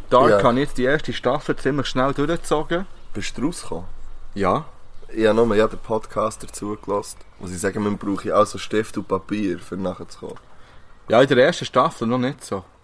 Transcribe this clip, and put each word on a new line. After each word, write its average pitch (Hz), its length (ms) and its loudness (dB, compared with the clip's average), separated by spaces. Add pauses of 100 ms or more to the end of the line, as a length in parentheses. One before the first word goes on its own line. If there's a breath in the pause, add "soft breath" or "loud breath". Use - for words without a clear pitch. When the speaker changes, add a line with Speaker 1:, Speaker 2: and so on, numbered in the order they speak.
(100)
Speaker 1:
Dark 127 200 8
Speaker 2:
Ja. 101 120 6
Speaker 1:
habe 127 180 4
ich 143 80 0
jetzt - 100 -2
die 123 60 2
erste 131 280 2
Staffel 139 440 0
ziemlich 143 300 0
schnell 135 260 0
durchgezogen. 160 720 0 (280)
Speaker 2:
Bist - 240 -6
du 117 80 0
rausgekommen? - 380 -6 (500)
Speaker 1:
Ja. 101 300 0 (500)
Speaker 2:
Ich 110 120 2
habe 107 80 6 (100)
nur 110 100 2
ja 107 120 4
den 92 120 -4
Podcast 110 640 -4
dazu 104 400 -8
gelassen. - 360 -6 (200)
Muss 98 140 -10
ich 90 80 -8
sagen, 98 220 -2
man 104 160 0
braucht 101 260 -4
ja 90 120 0
auch 107 100 6
so - 120 -8
Stift - 380 -2
und 101 120 -6
Papier, 98 500 -2 (120)
um 92 120 -6
nachzukommen. - 540 -8 (720 soft breath)
Speaker 1:
Ja, 110 120 8
in 139 80 6
der 135 100 4
ersten 139 280 4
Staffel 131 400 0
noch 120 120 0
nicht 131 260 -4
so. 95 200 -6 (180)